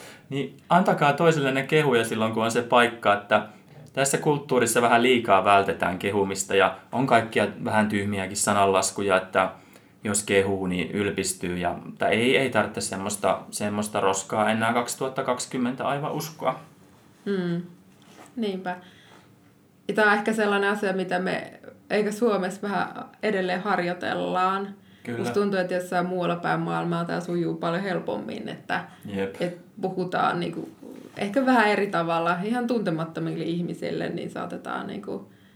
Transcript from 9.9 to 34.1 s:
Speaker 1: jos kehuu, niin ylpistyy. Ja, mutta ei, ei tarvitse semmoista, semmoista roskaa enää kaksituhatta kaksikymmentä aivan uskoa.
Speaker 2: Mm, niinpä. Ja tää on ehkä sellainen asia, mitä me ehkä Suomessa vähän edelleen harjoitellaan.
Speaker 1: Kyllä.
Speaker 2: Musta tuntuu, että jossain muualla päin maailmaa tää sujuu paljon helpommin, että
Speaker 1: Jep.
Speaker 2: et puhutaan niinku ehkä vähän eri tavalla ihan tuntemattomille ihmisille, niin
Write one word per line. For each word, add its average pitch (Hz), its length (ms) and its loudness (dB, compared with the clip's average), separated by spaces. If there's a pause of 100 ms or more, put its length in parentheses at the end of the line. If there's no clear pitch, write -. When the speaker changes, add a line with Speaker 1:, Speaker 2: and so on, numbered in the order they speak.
Speaker 1:
jos 101 180 0
kehuu, 98 440 2
niin 90 240 -2
ylpistyy. 95 680 -2
Ja, 85 160 -2 (100)
mutta - 240 -2
ei, 117 280 4
ei 131 140 2
tarvitse 104 300 0
semmoista, 98 600 -2 (100)
semmoista 104 500 -4
roskaa 107 500 0
enää 113 220 0
kaksituhatta 127 520 -2
kaksikymmentä 123 640 -4
aivan 143 240 -4
uskoa. 160 480 -6 (640)
Speaker 2:
Mm, 175 380 -2 (760)
niinpä. 185 400 -4 (1120)
Ja 202 60 -4
tää 214 120 4
on 202 60 6
ehkä 214 200 0
sellainen 202 380 2
asia, 208 220 0
mitä 185 260 -2
me 185 340 -4 (380)
ehkä 208 220 0
Suomessa 196 500 0
vähän 180 260 -2 (340)
edelleen 185 400 0
harjoitellaan. 180 1040 -2 (360)
Speaker 1:
Kyllä. 120 140 -6
Speaker 2:
Musta - 160 -2
tuntuu, 202 260 2
että 180 140 -2
jossain 180 320 -2
muualla 175 300 -2
päin 165 240 -2
maailmaa 170 440 -2
tää 170 160 -4
sujuu 170 340 -2
paljon 170 280 -2
helpommin, - 680 -6
että - 360 -6 (200)
Speaker 1:
Jep. 98 360 -4
Speaker 2:
et 175 180 -4 (220)
puhutaan 175 600 -2
niinku - 280 -6 (480)
ehkä 247 300 0
vähän 233 220 6
eri 202 180 2
tavalla 170 580 0
ihan 240 220 -2
tuntemattomille 165 800 -2
ihmisille, 170 640 -4
niin - 220 -8